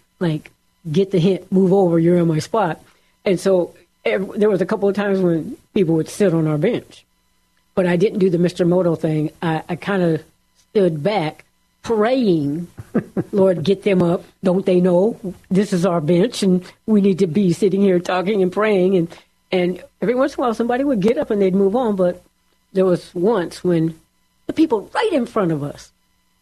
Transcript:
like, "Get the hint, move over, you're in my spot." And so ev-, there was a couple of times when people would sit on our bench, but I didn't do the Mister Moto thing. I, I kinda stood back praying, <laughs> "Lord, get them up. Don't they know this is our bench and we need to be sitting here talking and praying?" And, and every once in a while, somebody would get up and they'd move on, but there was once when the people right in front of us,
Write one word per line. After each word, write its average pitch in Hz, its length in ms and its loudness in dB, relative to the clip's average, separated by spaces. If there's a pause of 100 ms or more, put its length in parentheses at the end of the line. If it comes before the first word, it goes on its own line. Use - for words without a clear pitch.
(180)
like, 156 320 -4 (400)
"Get 190 200 0
the 196 80 0
hint, 175 340 0
move 185 200 2
over, 180 260 2
you're 170 200 4
in 170 100 2
my 156 120 0
spot." 170 400 -4 (440)
And 190 140 0
so 180 360 0 (300)
ev-, 208 320 -2
there 214 140 2
was 185 100 0
a 180 60 -2
couple 196 220 -2
of 196 60 0
times 202 260 -2
when 175 360 -2 (180)
people 165 220 2
would 156 120 -2
sit 190 260 0
on 160 120 0
our 151 120 0
bench, 151 460 -4 (720)
but 185 120 0
I 175 100 2
didn't 190 240 0
do 185 100 4
the 170 80 2
Mister 175 260 0
Moto 175 320 2
thing. 156 340 -2 (120)
I, 160 260 -2
I 170 80 -6
kinda 170 440 -2 (500)
stood 175 320 0
back 175 420 -4 (380)
praying, 196 840 0 (320)
<laughs> - 320 -8
"Lord, 190 320 2
get 196 180 0
them 190 200 2
up. 175 220 0 (200)
Don't 190 220 0
they 180 140 2
know 185 380 2 (320)
this 196 220 0
is 175 140 0
our 175 140 0
bench 175 440 0
and 180 200 2 (220)
we 214 140 2
need 190 200 2
to 196 60 2
be 180 260 0
sitting 196 280 0
here 190 180 4
talking 185 440 -2
and 180 100 0
praying?" 196 440 2
And, 170 120 0 (440)
and 180 300 -2 (200)
every 214 140 0
once 277 180 0
in - 60 -6
a - 20 -4
while, 240 120 0
somebody 240 280 -2
would 277 180 0
get 214 180 2
up 294 120 -4
and 208 100 0
they'd 190 140 2
move 196 220 2
on, 240 200 0
but 180 240 -2 (520)
there 190 120 2
was 180 300 -2
once 180 480 -2
when 165 360 0 (500)
the - 40 -6
people 247 400 0
right 440 200 -2
in 269 120 0
front 190 280 -2
of 143 100 -4
us, - 300 -12 (500)